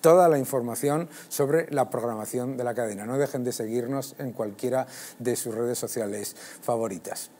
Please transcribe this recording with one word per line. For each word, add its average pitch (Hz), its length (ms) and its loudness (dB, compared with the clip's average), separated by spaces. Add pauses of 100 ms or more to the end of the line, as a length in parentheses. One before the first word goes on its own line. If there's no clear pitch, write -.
toda 175 260 10
la 156 80 6
información 135 720 0 (220)
sobre 151 420 2
la 143 160 2
programación 120 720 -4
de 123 40 -4
la 120 120 0
cadena. 107 320 -4
No 123 100 -2
dejen 139 260 0
de 120 100 -2
seguirnos 123 640 -2
en 131 140 -6
cualquiera 123 540 -2 (320)
de 120 160 0
sus 117 200 -4
redes 120 240 0
sociales 104 580 -4 (240)
favoritas. 113 800 -4